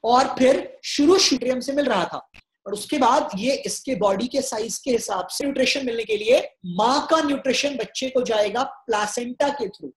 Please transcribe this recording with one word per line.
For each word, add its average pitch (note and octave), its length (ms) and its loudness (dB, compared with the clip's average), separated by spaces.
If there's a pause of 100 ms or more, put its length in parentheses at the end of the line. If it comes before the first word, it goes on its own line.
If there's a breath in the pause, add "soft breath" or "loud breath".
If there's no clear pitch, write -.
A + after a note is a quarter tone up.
और B3 200 6
फिर - 600 2
शुरू D4 300 4
न्यूट्रियम B3+ 460 2
से C4+ 120 -6
मिल C#4+ 140 0
रहा G3+ 180 2
था, - 260 -10 (360)
और G3+ 60 -8
उसके G3+ 260 -6
बाद B3+ 360 4
ये A#3+ 200 0
इसके - 400 -6
बॉडी G3 320 0
के C4 160 -2
साइज A3+ 360 -6
के - 120 -6
हिसाब G#3 360 -2
से - 180 -6
न्यूट्रिशन C4+ 420 0
मिलने A3+ 180 -4
के G#3+ 120 -2
लिए A3+ 400 2 (100)
माँ G#3+ 400 2
का D#4+ 140 4
न्यूट्रिशन C#4 560 0
बच्चे B3+ 340 -6
को B3+ 120 0
जाएगा G#3 400 0
प्लासेंटा A#3+ 880 -2
के B3+ 180 -4
through। - 300 -12